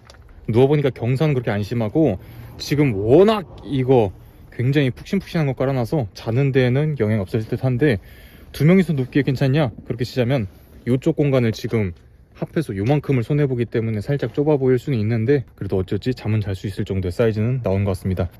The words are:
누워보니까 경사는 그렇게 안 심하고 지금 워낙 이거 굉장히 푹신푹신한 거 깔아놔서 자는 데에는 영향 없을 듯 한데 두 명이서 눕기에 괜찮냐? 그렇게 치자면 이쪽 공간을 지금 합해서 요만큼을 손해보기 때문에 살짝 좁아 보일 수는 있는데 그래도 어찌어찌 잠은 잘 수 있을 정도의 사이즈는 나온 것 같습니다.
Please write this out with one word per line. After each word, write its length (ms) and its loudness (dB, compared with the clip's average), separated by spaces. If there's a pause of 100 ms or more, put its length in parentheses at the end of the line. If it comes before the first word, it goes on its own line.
(480)
누워보니까 440 4
경사는 420 0
그렇게 180 -2
안 100 -2
심하고 580 0 (380)
지금 380 0
워낙 720 4
이거 460 2 (420)
굉장히 380 0
푹신푹신한 560 -4
거 60 -2
깔아놔서 600 -2
자는 380 -2
데에는 480 2
영향 220 0
없을 240 -4
듯 180 -4
한데 340 2 (540)
두 140 0
명이서 280 4
눕기에 300 0
괜찮냐? 480 0 (140)
그렇게 200 -6
치자면 420 -2 (400)
이쪽 300 0
공간을 340 2
지금 400 -4 (420)
합해서 420 -6
요만큼을 460 0
손해보기 440 0
때문에 340 -2
살짝 340 -4
좁아 240 2
보일 220 2
수는 200 -2
있는데 440 0 (120)
그래도 220 -4
어찌어찌 360 -2
잠은 260 -2
잘 160 -4
수 120 -8
있을 180 -6
정도의 260 -4
사이즈는 520 0
나온 200 0
것 80 0
같습니다. 380 -4 (100)